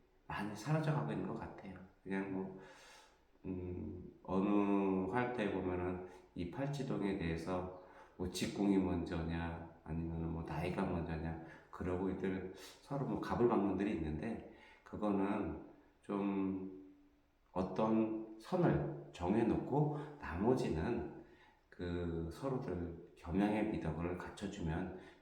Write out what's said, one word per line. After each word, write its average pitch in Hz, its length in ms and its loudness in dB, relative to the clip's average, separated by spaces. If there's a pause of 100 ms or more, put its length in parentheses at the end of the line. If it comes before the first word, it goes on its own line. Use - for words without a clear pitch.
(280)
많이 104 280 -4
사라져가고 147 560 2
있는 95 160 -2
것 - 100 -4
같아요. 92 400 -10 (260)
그냥 95 300 -2
뭐, 95 260 -4 (840)
음, 90 580 -4 (200)
어느 98 880 4
활터에 120 400 0
보면은 90 560 -2 (280)
이 87 160 -4
팔찌동에 113 680 -2
대해서 87 680 -2 (340)
뭐 90 120 -2
직궁이 98 480 4
먼저냐, 82 920 0 (140)
아니면은 82 480 -2
뭐 80 120 -4
나이가 90 420 -2
먼저냐, 82 560 -2 (300)
그러고 90 380 0
이들 95 440 -2 (280)
서로 143 240 -2
뭐 107 160 0
갑을 107 260 4
박는 98 300 6
들이 104 200 2
있는데, 78 540 -4 (320)
그거는 98 800 0 (420)
좀 98 680 0 (800)
어떤 110 880 2
선을 - 720 2
정해놓고 113 840 2 (200)
나머지는 101 960 2 (560)
그 87 640 -2
서로들 87 760 -4 (100)
겸양의 101 540 2
미덕을 82 460 0
갖춰주면 90 840 -4 (220)